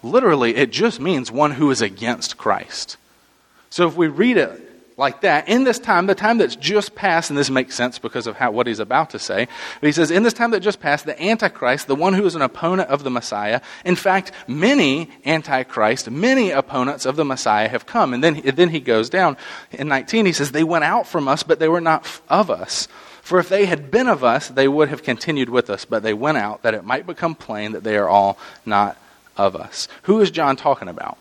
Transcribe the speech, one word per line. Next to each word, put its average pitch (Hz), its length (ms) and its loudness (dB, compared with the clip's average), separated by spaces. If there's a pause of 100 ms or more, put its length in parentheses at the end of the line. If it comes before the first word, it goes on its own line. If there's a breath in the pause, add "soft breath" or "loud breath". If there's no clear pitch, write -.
Literally, 143 540 4
it 123 160 2
just 226 280 0
means 143 320 -2
one 147 200 2
who 143 180 2
is 117 140 0
against 107 560 -6
Christ. - 580 -4 (720 soft breath)
So 175 180 2
if 151 80 -2
we 170 120 2
read 202 300 2
it - 320 -2 (280)
like 135 240 -2
that, 156 260 2
in 240 160 4
this 247 160 0
time, 185 260 2
the 196 80 2
time 214 240 2
that's 156 180 0
just 202 380 -2
passed, 170 380 0
and 143 80 0
this 139 100 0
makes 131 240 -2
sense 123 240 -4
because 113 300 -8
of 107 80 -8
how, 123 160 0
what 120 160 0
he's 110 140 -4
about 127 300 0
to - 80 -10
say, 104 280 -2 (320 loud breath)
but 151 80 2
he 151 40 4
says, 156 200 2
"In 185 100 4
this 226 120 4
time 233 180 0
that 202 80 0
just 196 200 -2
passed, 147 260 -2
the 151 180 -8
Antichrist, 143 640 0
the 143 80 2
one 180 180 2
who 196 120 2
is 170 100 0
an 151 80 0
opponent 170 460 -2
of 143 140 0
the 135 60 -4
Messiah, 110 520 -4 (220 loud breath)
in 180 120 2
fact, 190 360 -2 (160 loud breath)
many 160 640 2 (160 loud breath)
Antichrists, 131 840 0
many 208 420 0
opponents 135 540 -2
of 135 100 -2
the 156 100 0
Messiah 113 420 0
have 117 200 -4
come." 170 260 0
And 123 100 -2
then, 156 200 2
then 143 260 4
he 160 100 -4
goes 117 300 0
down 170 280 0 (340 loud breath)
in 143 160 -8
nineteen, 190 400 0
he 170 60 2
says, 143 180 -2
"They 151 120 2
went 165 200 0
out 190 240 0
from 147 200 -2
us, 143 140 0
but 160 160 0
they 160 120 2
were 170 120 2
not 160 220 0
f-, - 260 -16
of 175 220 2
us. - 360 -6 (360 loud breath)
For 180 160 2
if 165 100 -2
they 202 160 4
had 147 240 -4
been 240 180 2
of 151 160 0
us, 123 260 2
they 135 180 2
would 147 220 2
have 147 140 -8
continued 135 460 -2
with 123 200 0
us, 98 160 -6
but 110 180 -4
they 110 100 0
went 139 240 -2
out, 104 260 -6
that 113 120 2
it 95 80 -8
might 135 240 -4
become 165 260 -6
plain 107 380 -8
that 104 120 -10
they 107 140 0
are 98 120 2
all 98 280 4 (300 loud breath)
not 104 300 0 (380 soft breath)
of 98 200 2
us." - 320 -10 (160 loud breath)
Who 208 160 4
is 196 100 6
John 147 280 0
talking 123 320 -2
about? - 320 -12